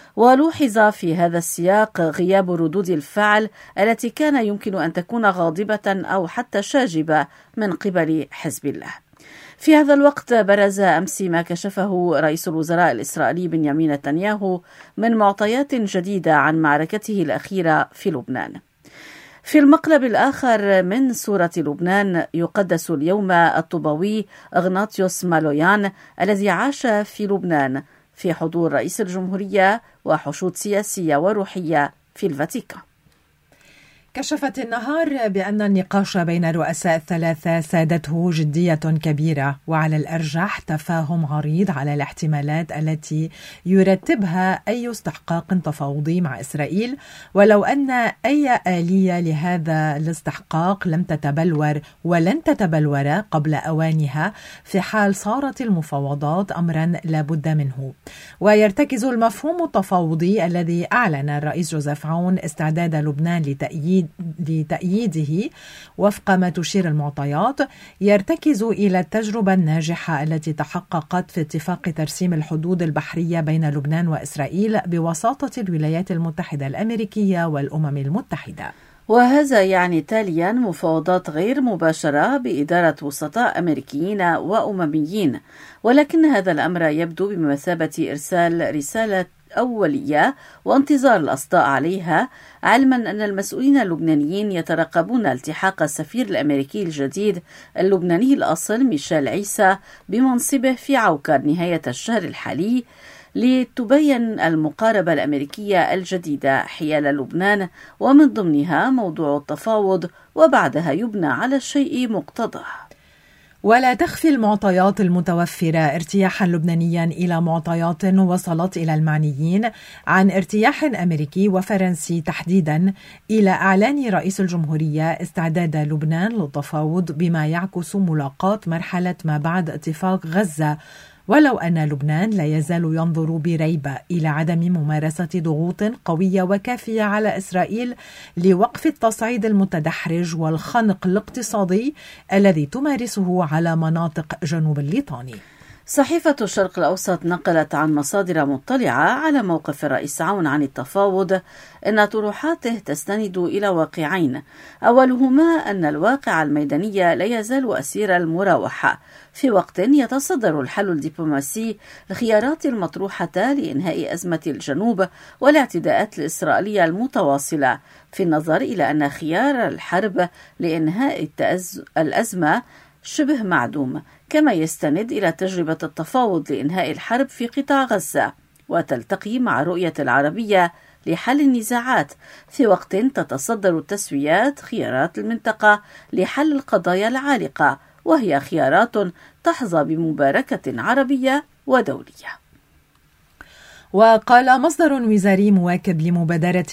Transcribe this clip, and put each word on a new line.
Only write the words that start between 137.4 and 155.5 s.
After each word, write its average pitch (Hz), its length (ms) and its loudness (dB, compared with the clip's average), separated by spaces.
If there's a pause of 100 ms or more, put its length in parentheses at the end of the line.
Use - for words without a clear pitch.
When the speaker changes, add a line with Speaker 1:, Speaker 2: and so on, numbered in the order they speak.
Speaker 2:
لوقف 180 480 2
التصعيد 226 600 0
المتدحرج 170 880 0
والخنق 175 720 0
الاقتصادي 208 880 0 (380)
الذي 190 320 4
تمارسه 208 800 -2
على 165 320 0
مناطق 165 680 -2
جنوب 156 360 -2
الليطاني. 143 560 -6 (540)
Speaker 1:
صحيفة 294 520 0
الشرق 190 380 -2
الأوسط 175 460 0
نقلت 165 500 0
عن 151 200 2
مصادر 160 500 0
مطلعة 143 640 0
على 285 340 0
موقف 160 420 -4
الرئيس 143 360 -4
عون 180 260 0
عن 147 160 0
التفاوض 185 800 0 (460)
أن 214 180 4
طروحاته 226 720 -4
تستند 190 580 -6
إلى 185 300 -2
واقعين، 156 760 -2 (400)
أولهما 254 600 6
أن 208 420 2